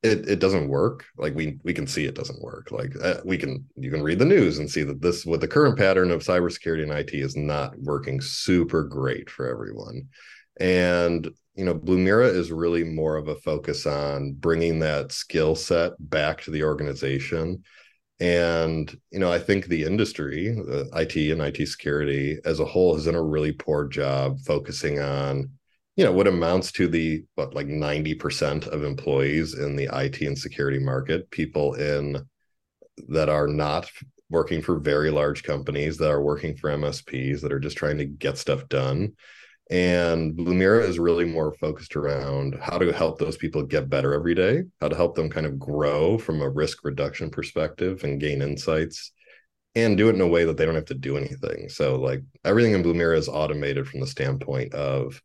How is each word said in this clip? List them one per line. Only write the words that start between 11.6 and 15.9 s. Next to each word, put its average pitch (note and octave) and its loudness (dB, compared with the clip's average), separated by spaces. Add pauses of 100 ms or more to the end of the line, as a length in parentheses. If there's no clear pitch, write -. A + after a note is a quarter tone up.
know, F2+ 2
Blumira F#2 4
is F2 0
really E2+ 0
more D#2 0
of D2+ -4
a D2+ -4
focus D#2 -4
on C#2+ -2
bringing E2 2
that D2 0
skill D#2+ 0
set E2+ 0